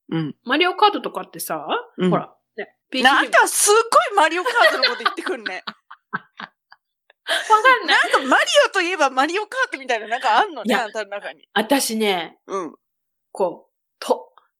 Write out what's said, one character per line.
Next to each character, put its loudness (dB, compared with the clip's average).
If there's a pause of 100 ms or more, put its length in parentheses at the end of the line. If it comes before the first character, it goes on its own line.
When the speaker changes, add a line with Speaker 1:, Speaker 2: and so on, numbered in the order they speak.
Speaker 1:
う -4
ん。 -6
Speaker 2:
マ -2
リ 4
オ 0
カ 4
ー 4
ト -4
と -6
か -8
っ -16
て -16
さ、 -8 (300)
Speaker 1:
う 2
ん。 4
Speaker 2:
ほ 2
ら、 -8 (220)
ね、 -14 (140)
ピ -4
ー -2
チ 6
姫。 4
Speaker 1:
な -
ん -6
か 2
す 0
っ 6
ご 2
い 0
マ 4
リ -4
オ -6
カ -4
ー 4
ト -4
の -4
こ 2
と -10
言 0
っ -12
て -12
く -6
ん -14
ね。 -10
Speaker 2:
<laughs> -14 (400)
わ -6
か -2
ん -10
な 4
い。 2
Speaker 1:
な 4
ん -8
か -6
マ 4
リ 2 (220)
オ 0
と -2
い 0
え -6
ば 2
マ 0
リ -2
オ -8
カ -10 (100)
ー -10
ト -10
み -18
た 0
い -2
な、 -12
な -4
ん -14
か 2
あ 4
ん -6
の -12
ね、 -2
Speaker 2:
い 2
や、 -2
Speaker 1:
あ -8
ん -20
た -6
の -14
中 -12
に。 -20
Speaker 2:
私 0
ね、 -2 (100)
Speaker 1:
う -8
ん。 -10 (560)
Speaker 2:
こ -6
う、 -20 (260)
と-、 -4 (260)